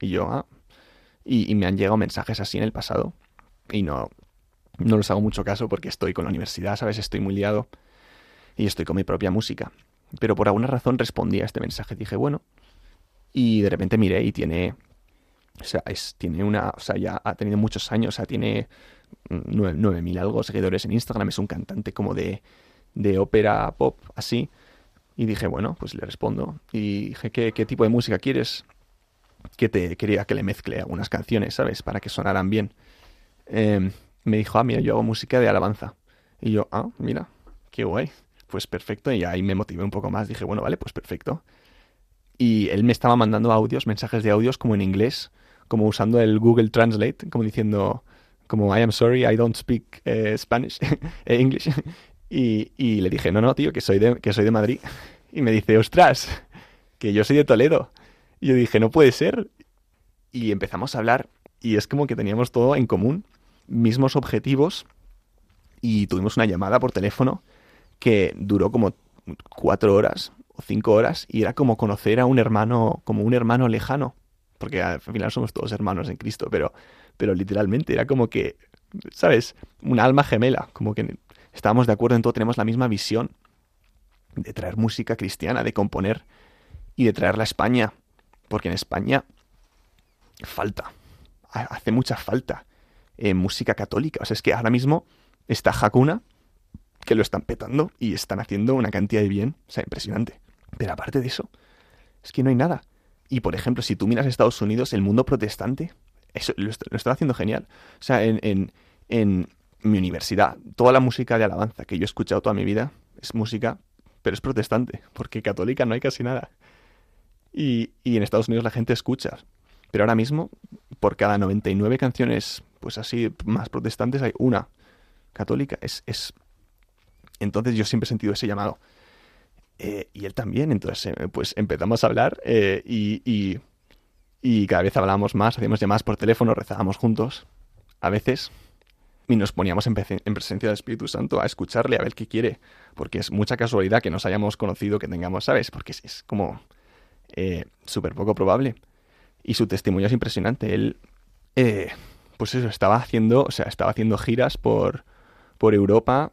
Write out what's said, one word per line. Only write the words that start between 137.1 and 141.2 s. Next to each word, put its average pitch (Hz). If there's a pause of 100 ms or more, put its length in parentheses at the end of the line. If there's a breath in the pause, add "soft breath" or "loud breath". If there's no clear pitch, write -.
a 87
veces, 127 (800 soft breath)
y 120
nos 104
poníamos 95
en 117
presen-, 98
en 104
presencia 104
del 104
Espíritu -
Santo -